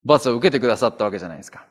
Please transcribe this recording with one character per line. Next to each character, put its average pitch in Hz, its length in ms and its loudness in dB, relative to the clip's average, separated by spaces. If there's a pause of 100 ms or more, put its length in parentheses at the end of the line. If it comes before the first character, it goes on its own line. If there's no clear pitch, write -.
罰 143 240 2
を 120 80 0
受 120 120 2
け - 20 4
て 135 100 -2
く 123 60 -2
だ 110 100 2
さ 120 120 0
っ - 100 -6
た 107 80 -2
わ 101 40 -2
け 98 80 -10
じ 87 60 -12
ゃ 90 40 -12
な 80 60 -14
い 80 40 -18
で - 60 -20
す - 60 -20
か。 - 200 -20